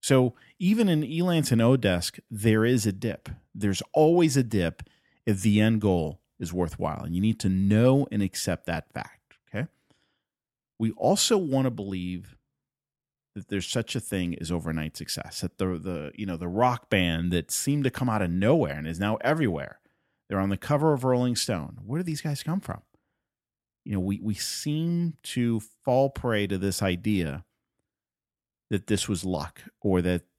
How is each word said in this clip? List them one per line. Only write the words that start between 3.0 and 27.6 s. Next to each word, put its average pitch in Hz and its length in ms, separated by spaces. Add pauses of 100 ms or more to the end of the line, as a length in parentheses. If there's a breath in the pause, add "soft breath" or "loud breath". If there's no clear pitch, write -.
There's 101 300 (100)
always 160 440
a 135 80
dip 95 400 (400 soft breath)
if 98 180
the 104 180
end 110 200
goal 87 400 (180)
is 82 140
worthwhile. 85 500
And 82 100
you 87 80
need 110 200
to - 80
know 107 640
and 104 100
accept - 440
that 82 260
fact, - 460 (100)
okay? 120 180 (1120)
We 110 140
also 196 440
wanna 135 360
believe 95 640 (1000)
that 101 140
there's 98 180
such - 300
a 117 40
thing 90 380
as 82 140
overnight 80 440
success, - 440
that - 180
the, 92 200
the, 80 360
you 107 100
know, 92 120
the 87 100
rock 113 420
band 87 440
that 85 180
seemed 143 320
to 131 80
come - 180
out 107 140
of 87 80
nowhere 95 480
and 76 80
is 82 140
now 104 220
everywhere. 120 580 (480)
They're 98 120
on 95 80
the 98 80
cover 151 360
of 127 120
Rolling 123 320
Stone. 80 480
Where 127 160
do - 20
these 160 180
guys 147 220
come 165 160
from? - 240 (1040)
You - 80
know, 98 80
we, 98 200
we 104 140
seem 165 880
to 117 380 (240)
fall 135 260
prey 107 380
to 98 100
this 95 240
idea 90 640 (1200)